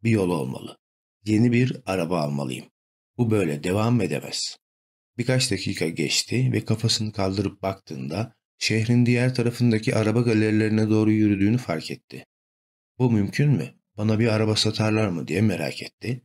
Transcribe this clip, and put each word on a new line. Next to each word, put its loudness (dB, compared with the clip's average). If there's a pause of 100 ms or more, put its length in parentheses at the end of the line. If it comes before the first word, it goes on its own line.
Bir 2
yol 2
olmalı. -6 (480)
Yeni 4
bir 2
araba -2
almalıyım. -6 (520)
Bu 0
böyle 0
devam 0
edemez." -6 (600)
Birkaç 0
dakika -4
geçti -2
ve -2
kafasını -2
kaldırıp -4
baktığında -8 (220)
şehrin 2
diğer 2
tarafındaki 2
araba 2
galerilerine 2
doğru 4
yürüdüğünü 4
fark -6
etti. -16 (720)
"Bu 2
mümkün 0
mü? 0 (240)
Bana 0
bir 2
araba 0
satarlar 0
mı?" -6
diye 0
merak -2
etti. -10